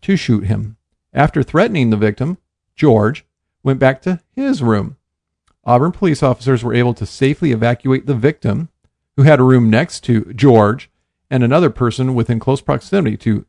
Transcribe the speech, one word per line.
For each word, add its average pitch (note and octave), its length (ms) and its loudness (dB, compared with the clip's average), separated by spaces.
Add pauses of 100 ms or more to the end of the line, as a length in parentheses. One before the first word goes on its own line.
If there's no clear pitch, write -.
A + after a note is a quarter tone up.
to G3 140 0
shoot G#2+ 300 -2
him. G#2+ 300 -6 (360)
After C#3+ 300 -2
threatening D#3 480 0
the G#2+ 60 0
victim, A2 420 -4 (380)
George A#2 500 0 (380)
went C3+ 160 -2
back C3 220 0
to F3+ 180 -6 (160)
his C4+ 260 -4
room. A2 340 -2 (680)
Auburn B2 260 2
police F3 320 -2
officers B2+ 400 0
were A#2+ 120 -6
able A#2+ 200 0
to G#2+ 100 -10
safely C#3 460 -2
evacuate A#2+ 560 -2
the C#3 80 -4
victim, B2+ 540 -2 (480)
who C#3 80 4
had D3 160 6
a B2+ 40 4
room B2+ 240 4
next A#2 360 0
to A2+ 280 -2
George, A2+ 560 2 (400)
and C3 140 -2
another C#3+ 280 2
person B2+ 440 -2
within A#2 240 -2
close C3 220 -2
proximity C#3 560 -4
to G#2+ 320 -4